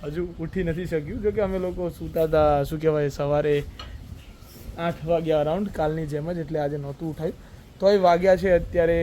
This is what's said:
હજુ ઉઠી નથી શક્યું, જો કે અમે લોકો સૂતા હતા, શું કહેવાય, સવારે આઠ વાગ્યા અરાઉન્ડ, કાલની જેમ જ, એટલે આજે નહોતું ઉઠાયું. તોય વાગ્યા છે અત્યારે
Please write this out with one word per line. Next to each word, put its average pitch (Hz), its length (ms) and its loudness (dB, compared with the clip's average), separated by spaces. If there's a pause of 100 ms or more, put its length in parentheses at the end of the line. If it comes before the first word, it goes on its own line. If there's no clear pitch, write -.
હજુ 156 180 -6 (220)
ઉઠી 180 260 -4
નથી 165 220 -4
શક્યું, 165 320 -4
જો 214 120 2
કે 214 120 0
અમે 190 180 -2
લોકો 180 320 -4
સૂતા 160 300 -2
હતા, 151 360 4
શું 151 200 -6
કહેવાય, 151 340 2
સવારે 147 360 0 (1200)
આઠ 170 320 -4
વાગ્યા 160 340 2
અરાઉન્ડ, 185 240 0 (100)
કાલની 160 280 0
જેમ 147 260 -4
જ, 180 60 -4
એટલે 151 260 -4
આજે 143 140 -4
નહોતું 143 320 -8
ઉઠાયું. 156 280 -6 (420)
તોય 196 260 6
વાગ્યા 180 360 6
છે 190 100 4
અત્યારે 170 500 2